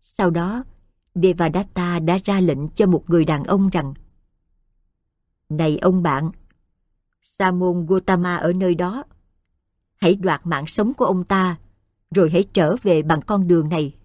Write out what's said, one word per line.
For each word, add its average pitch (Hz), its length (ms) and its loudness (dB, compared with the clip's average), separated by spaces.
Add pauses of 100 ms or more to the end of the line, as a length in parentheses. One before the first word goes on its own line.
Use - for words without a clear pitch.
Sau - 300 -2
đó, 185 340 -4 (500)
Devadatta 175 840 0
đã 170 260 0
ra 196 160 0
lệnh 151 280 0
cho 208 180 0
một 175 240 2
người 165 140 4
đàn 147 200 -2
ông 196 240 2
rằng, 143 260 -2 (1500)
"Này 151 300 0
ông 185 240 2
bạn, 151 280 0 (920)
Sa - 280 -2
môn 180 360 -2
Gotama 180 500 0
ở 165 160 0
nơi 185 220 0
đó, 190 280 -4 (960)
hãy 190 200 2
đoạt 180 300 -4
mạng 151 200 -4
sống 214 280 -2
của - 100 0
ông 185 200 0
ta, 185 340 0 (520)
rồi 165 200 2
hãy 180 220 2
trở 175 300 2
về 165 200 2
bằng 156 240 0
con 196 220 0
đường 170 200 2
này." 151 260 -4 (100)